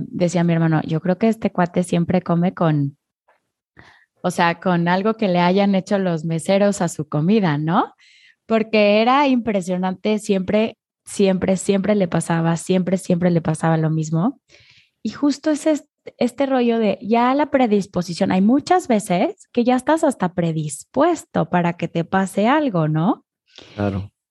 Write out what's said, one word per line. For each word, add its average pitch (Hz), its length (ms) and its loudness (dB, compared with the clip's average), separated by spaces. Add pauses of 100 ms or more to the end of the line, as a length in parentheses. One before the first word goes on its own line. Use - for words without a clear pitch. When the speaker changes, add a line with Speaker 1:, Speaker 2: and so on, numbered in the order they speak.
Speaker 1:
decía 175 360 0
mi 170 80 2
hermano, 160 320 2
"Yo 160 160 -4
creo 180 160 -2
que 226 120 0
este 214 220 -2
cuate 180 320 -2
siempre 175 380 0
come 175 320 0
con, 151 460 0 (1200)
o 180 80 -2
sea, 170 300 0
con 170 280 0
algo 196 260 0
que 220 140 -2
le 175 120 0
hayan 196 340 2
hecho 190 240 -2
los 170 280 -2
meseros 196 560 0
a 170 60 0
su 151 200 -8
comida", 165 480 2
¿no? 170 380 -2 (520)
Porque 214 540 2
era 262 280 2
impresionante, 202 920 -2
siempre, 202 580 -2 (300)
siempre, 190 500 0
siempre 196 380 0
le 190 140 0
pasaba, 165 500 0
siempre, 185 400 0
siempre 180 320 0
le 165 100 2
pasaba 160 380 0
lo 160 120 0
mismo. 160 500 -2 (600)
Y 220 80 -6
justo 285 400 -2
es 294 160 -2
este, 311 220 0 (300)
este 247 280 -2
rollo 247 320 2
de 214 220 0
ya 233 340 2
la 294 160 0
predisposición. 196 840 0
Hay 190 100 2
muchas 294 460 2
veces 214 640 -2
que 240 120 0
ya 247 120 2
estás 311 280 0
hasta 190 300 -2
predispuesto 170 1120 -2
para 175 260 0
que 170 140 -6
te 165 160 -4
pase 190 420 0
algo, 233 420 0
¿no? 160 360 0 (500)
Speaker 2:
Claro. 101 360 -4 (200)